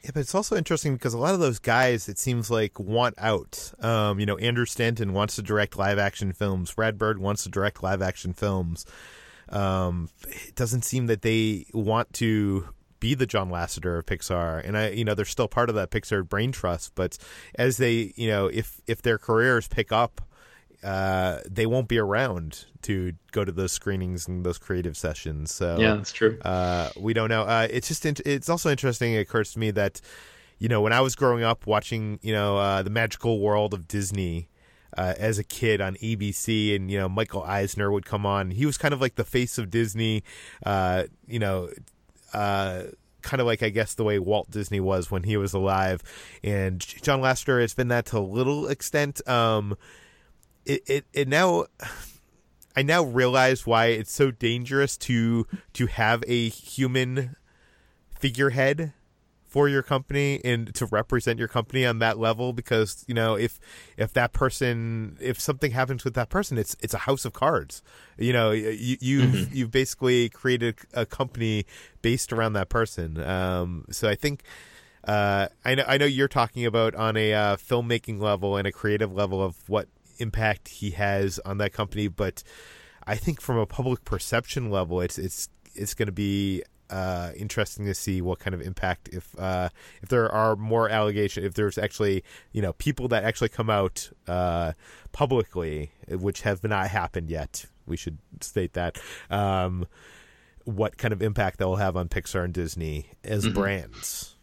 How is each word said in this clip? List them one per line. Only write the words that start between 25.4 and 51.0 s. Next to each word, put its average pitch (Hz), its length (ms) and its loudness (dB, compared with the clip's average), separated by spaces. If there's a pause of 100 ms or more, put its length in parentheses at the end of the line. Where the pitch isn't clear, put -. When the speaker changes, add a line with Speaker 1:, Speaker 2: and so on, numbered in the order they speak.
Speaker 1:
So, 85 240 -2
Speaker 2:
Yeah, 110 160 6
that's 101 180 -6
true. 110 300 2
Speaker 1:
uh, 90 560 0
we 104 160 -2
don't 110 140 2
know. 110 140 2
Uh, 113 280 2
it's 120 180 -4
just, - 160 -6
int-, 151 160 -2
it's 143 280 -2
also 170 220 2
interesting. 123 440 0
It 110 60 2
occurs 107 320 0
to - 60 -10
me 110 140 0
that, 98 280 0 (580)
you 110 100 0
know, 117 120 4
when 107 120 4
I 120 80 6
was 131 140 4
growing 120 300 4
up 113 220 2
watching, 107 560 0
you 110 100 -2
know, 104 240 2
uh, 98 260 2
The 98 80 -2
Magical 113 500 0
World 104 340 2
of 87 140 -8
Disney, 92 600 -2 (480)
uh, 90 200 0
as 107 220 0
a 104 60 -2
kid 110 360 0
on 95 220 -2
A 113 140 -2
B 101 160 -2
C, 107 420 0
and, 95 160 -2
you 101 80 0
know, 95 100 0
Michael 98 360 -4
Eisner 101 460 -2
would - 140 0
come 101 220 -2
on. 98 240 2
He 113 160 0
was 143 100 -2
kind 147 160 0
of 135 80 -2
like 131 140 0
the 113 100 -2
face 123 340 -2
of 104 120 -6
Disney, 110 520 0 (440)
uh, 92 380 2 (220)
you 117 120 -4
know, 95 320 -2 (640)
uh, 98 480 0 (400)
kind 135 180 -2
of 123 60 4
like, 113 160 2
I 113 80 2
guess, 104 240 0
the 117 100 0
way 104 140 4
Walt 98 320 0
Disney 101 300 -2
was 92 300 0
when 92 120 0
he 107 140 2
was 98 180 0
alive. 95 480 2 (400)
And 95 380 0
J-, - 200 -12
John 135 200 2
Lasseter 131 400 4
has 117 120 2
been 127 160 0
that 120 180 2
to 117 120 -2
a - 20 2
little 127 480 0
extent. 143 600 -2
Um, 113 500 2 (880)
it, 139 200 0
it, 139 260 0